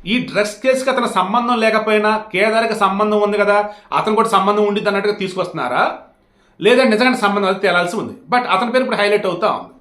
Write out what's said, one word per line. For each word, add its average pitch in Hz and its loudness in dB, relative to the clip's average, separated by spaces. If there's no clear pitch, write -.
ఈ 233 0
డ్రగ్స్ 208 -4
కేసుకి 254 0
అతని 240 0
సంబంధం 226 0
లేకపోయినా 214 0
కేదార్కి 220 0
సంబంధం 208 0
ఉంది 208 0
కదా, 208 2
అతను 214 0
కూడా 220 2
సంబంధం 208 2
ఉండిద్ది 208 -2
అన్నట్టుగా 202 0
తీసుకొస్తున్నారా, 175 -2
లేదా 240 4
నిజంగానే 247 2
సంబంధం 202 0
అది 196 0
తేలాల్సి 175 0
ఉంది. - -6
But - -2
అతని 233 0
పేరు 254 2
ఇప్పుడు 233 -2
హైలైట్ 208 0
అవుతా 180 0
ఉంది. 95 -8